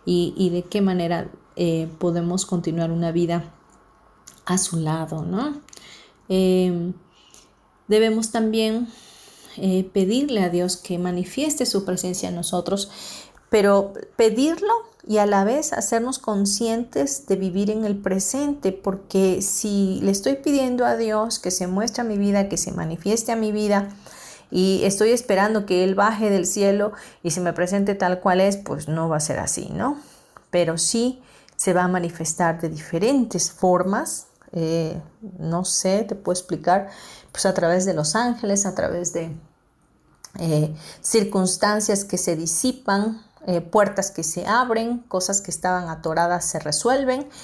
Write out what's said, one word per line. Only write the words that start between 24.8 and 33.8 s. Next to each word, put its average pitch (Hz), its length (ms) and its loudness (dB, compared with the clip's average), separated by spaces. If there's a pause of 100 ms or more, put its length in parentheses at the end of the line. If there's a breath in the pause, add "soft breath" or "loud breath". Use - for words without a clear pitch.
estoy 202 280 2
esperando 214 560 2
que 185 180 2
Él 190 100 2
baje 208 360 2
del 190 160 2
cielo 202 460 2 (300 loud breath)
y 175 80 -2
se 180 100 -4
me 175 120 0
presente 196 420 0
tal 180 260 0
cual 185 200 4
es, 196 160 4
pues 151 320 -8
no 160 200 0
va 156 100 0
a - 20 0
ser - 180 -2
así, - 340 -4
¿no? 247 260 -2 (520 loud breath)
Pero 165 280 2
sí 240 440 0 (340 loud breath)
se 185 180 2
va 180 100 4
a 180 40 2
manifestar 170 720 0
de 165 80 -4
diferentes 190 840 0
formas, 190 720 0 (280)